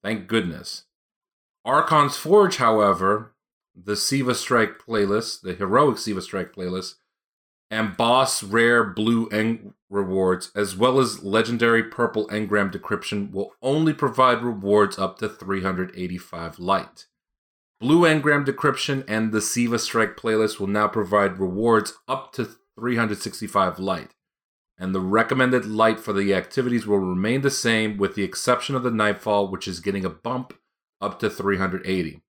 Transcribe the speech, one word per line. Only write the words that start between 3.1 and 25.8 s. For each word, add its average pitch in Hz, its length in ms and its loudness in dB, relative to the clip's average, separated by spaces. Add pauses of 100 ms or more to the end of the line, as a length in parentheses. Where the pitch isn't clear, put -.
the 98 220 -4
Siva 131 360 0
Strike 113 460 0
playlist, 107 640 -2
the 92 140 -8
Heroic 110 420 2
Siva 98 240 -4
Strike - 320 -8
playlist, 90 400 -6 (760)
and 110 280 -4
boss 123 440 2
rare 117 440 4
blue 110 420 0
end 110 460 -2 (160)
rewards, 92 680 0
as 95 220 -2
well 127 200 4
as 131 240 0
legendary 113 640 2
purple 113 460 -4
engram 101 440 0
decryption, 101 560 -6
will 95 220 -6 (100)
only 151 300 2
provide 123 500 2
rewards 101 560 2
up 95 200 -4
to 107 100 -4
three 95 360 -6
hundred 92 340 -4
eighty-five 87 600 -10
light. 92 480 -4 (760)
Blue 156 220 4
engram 147 420 2
decryption 135 600 -2
and 110 280 -2
the 107 80 2
Siva 117 380 -2
Strike 113 360 -2
playlist 110 460 -2
will 98 60 -4
now 104 200 0
provide 98 520 0
rewards 104 520 2 (160)
up 135 240 -6
to 113 200 -6 (260)
three 117 200 -2
hundred 107 200 -2
sixty-five 98 640 -4
light. 92 360 -6 (600)
And 95 160 -4
the 95 60 0
recommended 120 680 2
light 110 320 2